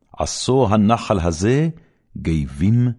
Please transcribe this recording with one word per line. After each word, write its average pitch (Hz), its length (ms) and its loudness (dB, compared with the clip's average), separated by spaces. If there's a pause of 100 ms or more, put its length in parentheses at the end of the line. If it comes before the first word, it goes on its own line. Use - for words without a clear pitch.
(180)
עשו 123 520 0
הנחל 107 500 2
הזה 101 480 0 (500)
גבים 80 680 0 (100)